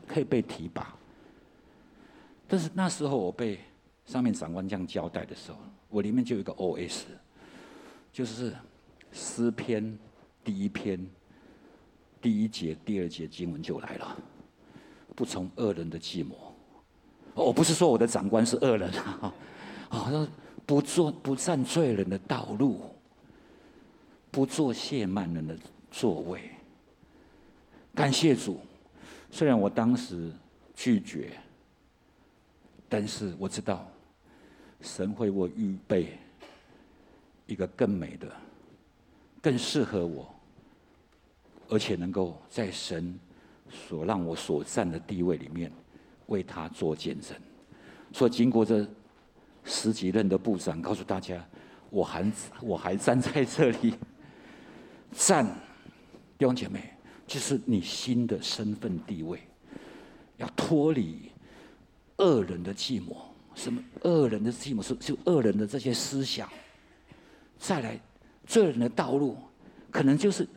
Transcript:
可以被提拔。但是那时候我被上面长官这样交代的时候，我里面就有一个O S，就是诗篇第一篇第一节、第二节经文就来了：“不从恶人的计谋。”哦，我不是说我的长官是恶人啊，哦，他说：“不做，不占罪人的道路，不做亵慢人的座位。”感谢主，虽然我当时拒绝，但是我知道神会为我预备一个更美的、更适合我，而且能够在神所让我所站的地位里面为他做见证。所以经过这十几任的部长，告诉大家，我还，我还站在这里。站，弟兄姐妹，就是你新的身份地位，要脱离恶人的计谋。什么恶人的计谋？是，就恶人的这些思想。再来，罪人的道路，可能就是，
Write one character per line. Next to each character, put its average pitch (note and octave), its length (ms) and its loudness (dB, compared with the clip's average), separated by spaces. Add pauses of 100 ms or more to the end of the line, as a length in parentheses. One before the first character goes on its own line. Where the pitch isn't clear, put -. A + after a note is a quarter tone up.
可 - 120 -2
以 C3+ 40 4
被 A#2+ 180 2
提 - 260 -6
拔。 - 280 -10 (1500)
但 F#3+ 120 2
是 D#3+ 140 -2
那 F#3 160 2
时 D3+ 180 -2
候 C#3 80 2
我 F#2 160 0
被 G#2 280 -4 (460)
上 B2+ 180 -2
面 A2+ 100 4
长 E2 180 -6
官 F#2 160 -4
这 G2+ 80 -4
样 F#2 100 -4
交 E2 220 -4
代 E2+ 180 -6
的 - 100 -14
时 - 160 -16
候， - 80 -16 (300)
我 G#2+ 120 0
里 G#2 100 -2
面 B2 140 2
就 B2 100 -2
有 G2 60 -2
一 - 20 -4
个 - 100 -8
O F#2 240 -2
S， - 280 -8 (1040)
就 C3 140 -6
是 A2+ 300 -6 (560)
诗 - 400 -2
篇 A2 460 -4 (460)
第 G2+ 140 -4
一 G2 100 0
篇 F#2 400 -4 (1120)
第 G#2+ 240 2
一 A2 40 2
节、 D#2+ 360 -6
第 G2+ 160 -2
二 F2 80 -2
节 E2 200 -8
经 E2+ 240 -6
文 D2+ 100 -6
就 E2 180 -6
来 - 180 -10
了 - 200 -12 (1000)
：“不 B2+ 80 -2
从 F#2 240 -4 (100)
恶 A2+ 160 2
人 E2 140 -6
的 E2 120 -8
计 E2+ 240 -6
谋。” - 120 -12 (1000)
哦， E3 100 2
我 B2 80 6
不 - 100 6
是 D#3 120 4
说 F3 120 8
我 B2+ 80 8
的 A2+ 120 6
长 G2+ 200 0
官 A2 160 6
是 A#2 140 2
恶 B2+ 180 6
人 F#2+ 180 0
啊， - 400 -6 (560)
哦， A2+ 160 -4
他 B2 60 -2
说 D3+ 160 0 (380)
：“不 C#3+ 160 6
做， D3+ 300 2
不 - 240 -2
占 C#3 280 0
罪 C#3 300 4
人 G2 160 0
的 F#2+ 100 -2
道 - 260 -4 (140)
路， A#2+ 200 4 (1500)
不 C3+ 160 2
做 C3 280 0
亵 A#2 340 -2
慢 F#2 260 -2
人 D#2+ 120 -4
的 D#2+ 120 -8 (340)
座 F2 300 0
位。” F2+ 200 -8 (1500)
感 C#3+ 160 4
谢 C#3+ 240 6
主， F#2+ 240 -2 (720)
虽 D#3+ 160 2
然 B2 120 6
我 G2 100 4
当 A#2 280 2
时 E2+ 340 -8 (440)
拒 A2+ 260 2
绝， - 300 -8 (1600)
但 G#2+ 180 0
是 G#2 340 -6
我 F#2+ 100 -2
知 - 120 -8
道 F#2+ 240 -4 (920)
神 - 320 -4
会 G#2 180 0
为 G2 60 0
我 F#2 120 2
预 G2 280 -2 (120)
备 E2+ 300 0 (1300)
一 G#2 80 -8
个 F#2 120 -2
更 G#2+ 220 0
美 F2 280 -2
的、 D2 140 -14 (1120)
更 C3+ 160 4
适 B2+ 260 2
合 G2 220 0
我， D2+ 280 -6 (1300)
而 A2 120 2
且 G2+ 160 -2
能 F2 160 -2
够 F2+ 360 -2
在 G#2+ 240 -4
神 F2 480 -6 (500)
所 - 360 -8
让 F#2+ 180 0
我 E2 120 -4
所 D#2 280 -2
站 G2+ 260 -2
的 D#2+ 100 -6
地 F2+ 240 -4
位 F2 120 2
里 - 140 -10
面 E2 220 -8 (560)
为 F#2+ 160 -2
他 D#2+ 260 -10
做 D#2 260 -2
见 - 240 -6
证。 - 160 -14 (800)
所 C3 140 4
以 A#2 40 0
经 A#2+ 200 4
过 A2+ 120 6
这 G#2 240 2 (800)
十 - 260 -2
几 F#2+ 180 -2
任 G2 200 2
的 F#2 80 4
部 G2 200 0
长， E2 240 -4
告 F#2+ 120 -2
诉 F#2 100 -6
大 F#2+ 160 -4
家， F2 260 -8 (440)
我 G2 140 0
还， F2 280 -2 (300)
我 F#2+ 160 -2
还 F#2 180 -2
站 A#2+ 240 4
在 C3+ 240 2
这 B2+ 280 4
里。 A2+ 220 2 (1200)
站， D#3 340 4 (920)
弟 C#3 80 4
兄 B2+ 100 4
姐 G2+ 140 -6
妹， G2 240 -10 (340)
就 C#3+ 120 -6
是 C3 260 0
你 G#2+ 160 2
新 A#2+ 440 0
的 A2 160 -2
身 G#2+ 340 -2
份 G2+ 300 -4
地 F2 160 -8
位， D#2+ 180 -6 (1000)
要 A#2+ 180 -8
脱 D#3 360 4
离 F2+ 400 -2 (840)
恶 D3+ 260 6
人 F2 200 -6
的 F#2+ 100 -6
计 A#2+ 260 -4
谋。 E2+ 160 -10 (380)
什 - 180 -8
么 A#3+ 120 -4 (180)
恶 E3 280 6
人 G#2+ 140 -2
的 A#2 80 0
计 C#3 220 -6
谋？ G#2 80 0
是， B2 140 -4
就 - 200 -4 (100)
恶 E3 160 6
人 G#2 140 6
的 G#2 120 2
这 C3+ 100 -4
些 A#2+ 160 -2
思 C3+ 300 -2
想。 A#2+ 260 -4 (1080)
再 E3+ 240 -2
来， A2+ 180 -6 (460)
罪 A3+ 200 8
人 B2+ 140 2
的 A#2+ 100 4
道 C3 220 0
路， C#3 260 2 (540)
可 - 120 2
能 C#3 140 8
就 G3 140 4
是， - 260 0